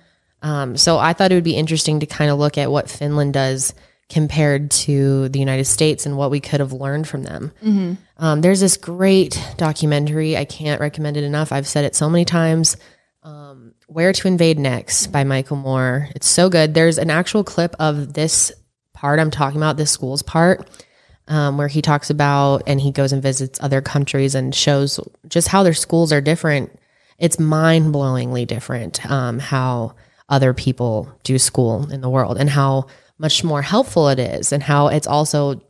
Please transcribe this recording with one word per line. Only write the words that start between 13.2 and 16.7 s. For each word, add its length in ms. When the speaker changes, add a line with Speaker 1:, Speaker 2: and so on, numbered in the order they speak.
Speaker 1:
Um, 520
Where 260
to 160
Invade 280
Next 500
by 180
Michael 320
Moore. 580
It's 120
so 220
good. 240